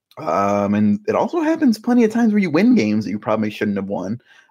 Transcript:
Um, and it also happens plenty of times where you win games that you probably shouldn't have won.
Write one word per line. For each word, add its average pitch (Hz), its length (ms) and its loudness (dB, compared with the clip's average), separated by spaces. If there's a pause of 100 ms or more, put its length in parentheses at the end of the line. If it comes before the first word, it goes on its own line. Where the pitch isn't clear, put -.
(180)
Um, 101 560 0
and 104 320 0
it 107 80 2
also 330 260 0
happens 311 380 0
plenty 240 240 2
of 220 80 2
times 233 220 0
where 208 100 2
you 180 80 -2
win 190 240 4
games 107 300 0
that 90 80 -6
you 104 80 -6
probably 107 300 -2
shouldn't 104 260 -4
have 98 100 -6
won. 95 340 -6 (300)